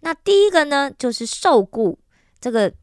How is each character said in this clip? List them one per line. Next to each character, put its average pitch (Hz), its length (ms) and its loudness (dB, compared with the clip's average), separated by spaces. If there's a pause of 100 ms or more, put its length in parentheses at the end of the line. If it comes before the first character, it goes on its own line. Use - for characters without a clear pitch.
那 320 140 -8
第 403 320 2
一 415 40 0
个 330 140 2
呢， 277 340 -2
就 247 140 -4
是 233 140 -10
受 254 360 2
雇， 196 360 -4 (420)
这 247 100 -6
个 220 220 0 (100)